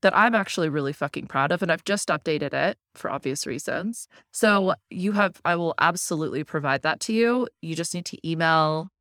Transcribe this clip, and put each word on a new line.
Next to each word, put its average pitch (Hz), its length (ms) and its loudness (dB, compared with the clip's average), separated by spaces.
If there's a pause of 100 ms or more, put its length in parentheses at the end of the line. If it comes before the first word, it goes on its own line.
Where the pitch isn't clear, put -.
that 196 120 4
I'm 226 200 6
actually 190 340 0
really 143 240 -2
fucking - 360 -6
proud 139 220 0
of, 175 120 0
and 170 100 0
I've - 120 -4
just 202 240 -2
updated 151 440 -2
it 160 240 0 (180)
for - 160 -8
obvious 139 360 -4
reasons. - 640 -6 (240)
So 196 420 2 (160)
you 190 220 -2
have, 202 320 0
I 175 120 2
will 170 220 0
absolutely 156 680 0
provide 143 380 -2
that 156 180 -2
to 226 140 -2
you. 233 340 2 (140)
You 165 120 -6
just 165 200 -4
need 175 120 -6
to - 220 -10
email 160 600 2 (120)